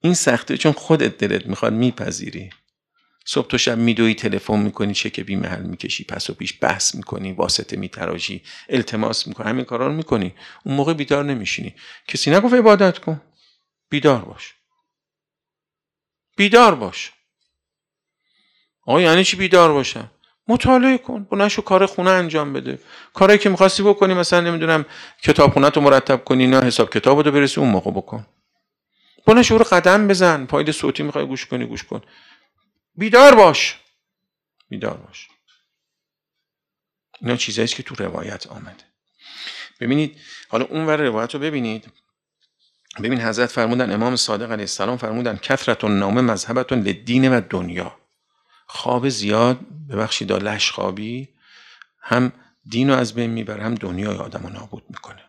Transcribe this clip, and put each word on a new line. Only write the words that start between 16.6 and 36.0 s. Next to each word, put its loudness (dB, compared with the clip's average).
باش. -10
آقا 2
یعنی 4
چی -2
بیدار 6
باشم؟ -4
مطالعه 2
کن، -10
بلند 0
شو -4
کار 4
خونه 0
انجام 0
بده. -8
کاری 6
که 2
می‌خواستی 2
بکنی، 4
مثلاً 2
نمی‌دونم 0
کتابخونه‌تو 4
مرتب 4
کنی، 2
نه 4
حساب 2
کتابتو 2
برسی، 0
اون 2
موقع 0
بکن. -10
بلند 8
شو 4
برو 6
قدم 4
بزن، 2
فایل -2
صوتی -4
می‌خوای -6
گوش -10
کنی، -6
گوش -12
کن. -10
بیدار 8
باش. 6
بیدار -8
باش. -20